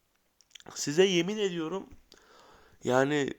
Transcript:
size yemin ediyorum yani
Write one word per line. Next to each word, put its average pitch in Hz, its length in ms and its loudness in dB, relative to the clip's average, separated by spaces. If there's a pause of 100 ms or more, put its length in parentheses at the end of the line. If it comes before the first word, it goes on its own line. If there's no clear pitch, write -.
(760)
size 156 300 2
yemin 185 320 0
ediyorum 180 480 -6 (1000)
yani 135 560 2